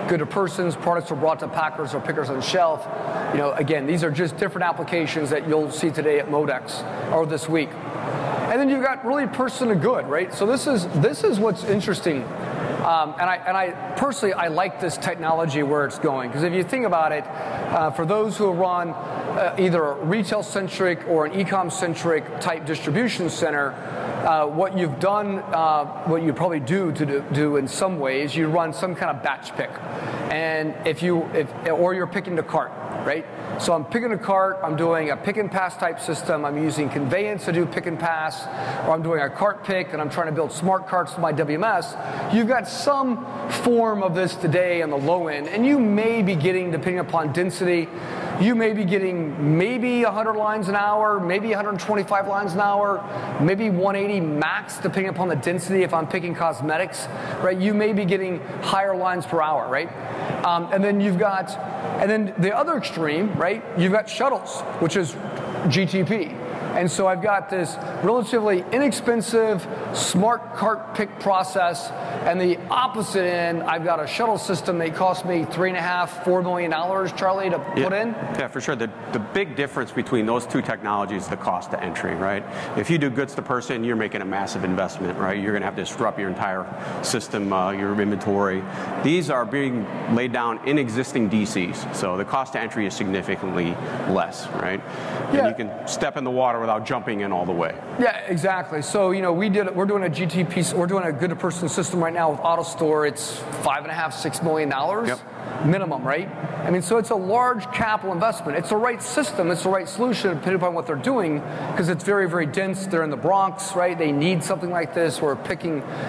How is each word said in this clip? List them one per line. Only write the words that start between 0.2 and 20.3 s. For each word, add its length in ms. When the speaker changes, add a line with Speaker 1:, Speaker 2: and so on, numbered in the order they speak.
Speaker 1:
to 60
persons, 500
products 340
are 60
brought 240
to 80
packers 460
or 60
pickers 300
on 100
shelf. 460
You 60
know, 140
again, 340
these 180
are 60
just 260
different 320
applications 640
that 180
you'll 240
see 180
today 300
at 80
Modex 560
or 140
this 220
week. 220
And 120
then 80
you've 160
got 200
really 220
person 420
to 60
good, 320
right? 260
So 140
this 220
is, 180
this 240
is 160
what's 240
interesting. 580
Um, 340
and 100
I, 160
and 120
I 140
personally, 360
I 140
like 340
this 160
technology 680
where 220
it's 120
going. 320
'Cause 140
if 80
you 100
think 240
about 240
it, 160
uh, 640
for 160
those 300
who 160
run, 380
uh, 680
either 260
a 100
retail-centric 1120